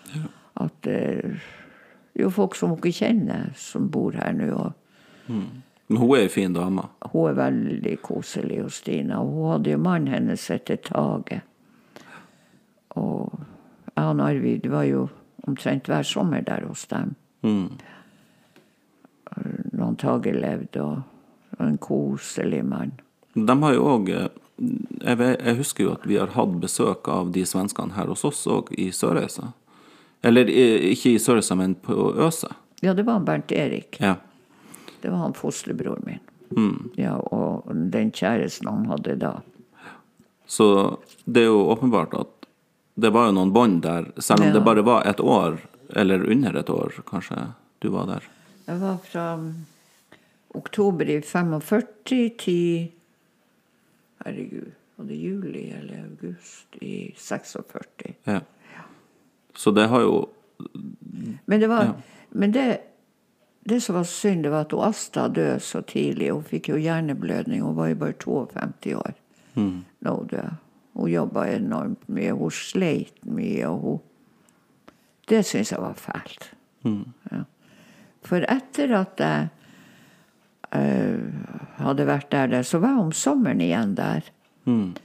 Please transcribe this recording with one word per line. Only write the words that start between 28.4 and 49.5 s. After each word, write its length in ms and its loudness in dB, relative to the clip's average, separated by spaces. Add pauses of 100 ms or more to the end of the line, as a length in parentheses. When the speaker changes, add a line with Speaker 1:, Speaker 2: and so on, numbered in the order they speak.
Speaker 1:
også 300 0
i 140 -2
Sørreisa. 600 -2 (720)
Eller, 260 8
eh, 420 6
ikke 220 4
i 80 4
Sørreisa, 340 4
men 200 2
på 420 0
Øse. 320 0 (320)
Speaker 2:
Ja, 120 2
det 120 0
var 140 2
Bernt 320 -2
Erik. 480 -2
Speaker 1:
Ja. 160 2 (840)
Speaker 2:
Det 100 -4
var 60 -2
han 160 -4
fosterbroren 720 -6
min. 140 -10 (280)
Speaker 1:
Mm. 500 0
Speaker 2:
Ja, 180 0
og 540 -2 (220)
den 200 2
kjæresten 560 0
han 220 -2
hadde 260 -2
da. 200 -2 (1120)
Speaker 1:
Så 480 6 (280)
det 180 6
er 80 6
jo 180 8
åpenbart 440 2
at 340 -8 (500)
det 160 4
var 160 6
jo 80 4
noen 160 4
bånd 300 6
der, 260 -2 (100)
selv 220 6
om 60 8
Speaker 2:
Ja. 60 4
Speaker 1:
det 120 6
bare 180 6
var 240 4
et 140 0
år, 380 4 (360)
eller 340 4
under 280 2
et 120 -4
år, 220 -2 (140)
kanskje, 480 -8 (260)
du 100 -2
var 180 -2
der. 160 -6 (440)
Speaker 2:
Jeg 140 -6
var 160 -2
fra 420 -6 (1160)